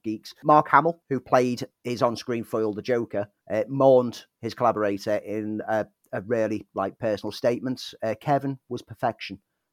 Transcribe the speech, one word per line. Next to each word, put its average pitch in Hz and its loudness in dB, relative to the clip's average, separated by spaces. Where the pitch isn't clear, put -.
geeks. 110 -8
Mark 151 6
Hamill, 160 4
who 131 -2
played 127 0
his 120 -4
on-screen 117 -2
foil, 110 -2
the 101 -8
Joker, 110 -2
uh, 107 0
mourned 131 4
his 117 -6
collaborator 107 0
in 107 -6
a, 107 -2
a 120 -6
really, 107 -2
like, 98 -4
personal 107 -4
statement. 123 -4
Uh, 113 -4
"Kevin 139 -2
was 120 -8
perfection. - -8